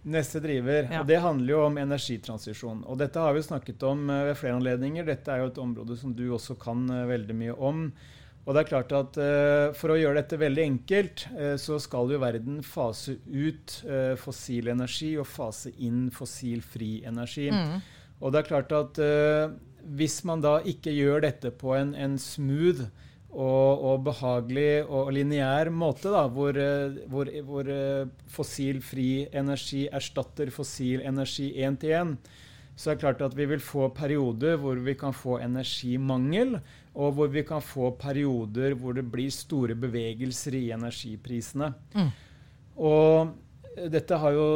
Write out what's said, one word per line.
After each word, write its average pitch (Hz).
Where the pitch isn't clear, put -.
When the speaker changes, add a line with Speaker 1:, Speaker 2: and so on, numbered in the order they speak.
Speaker 1:
Neste 156
driver, 139
Speaker 2:
Ja. 160
Speaker 1:
og 143
det 165
handler 147
jo 151
om 147
energitransisjon. 117
Og 127
dette 147
har 156
vi 156
snakket 131
om, 143
eh, 139
ved 143
flere 123
anledninger. 135
Dette 139
er 127
jo 131
et 127
område 120
som 127
du 123
også 120
kan, 123
eh, 123
veldig 113
mye 113
om. 151
Og 139
det 156
er 151
klart 131
at, 139
eh, 147
for 156
å 160
gjøre 156
dette 147
veldig 147
enkelt, 180
eh, 143
så 151
skal 127
jo 143
verden 127
fase 127
ut, 156
eh, 131
fossil 120
energi 123
og 139
fase 117
inn 123
fossilfri 117
energi. 120
Speaker 2:
Mm. 185
Speaker 1:
Og 135
det 151
er 151
klart 143
at, 151
eh, 151
hvis 147
man 165
da 147
ikke 170
gjør 143
dette 131
på 131
en, 143
en 139
smooth 147
og, 135
og 135
behagelig 135
og 139
lineær 143
måte 165
da, 175
hvor, 139
eh, 139
hvor, 135
hvor, 139
eh, 139
fossilfri 135
energi 139
erstatter 139
fossil 131
energi 139
en 135
til 156
en, 165
så -
er 151
det -
klart 139
at 131
vi 147
vil 143
få 135
perioder 139
hvor 135
vi 135
kan 135
få 127
energimangel, 131
og 143
hvor 147
vi 147
kan 151
få 127
perioder 131
hvor 123
det 131
blir 131
store 123
bevegelser 123
i 123
energiprisene. 117
Speaker 2:
Mm. 190
Speaker 1:
Og 156
dette 160
har 147
jo 151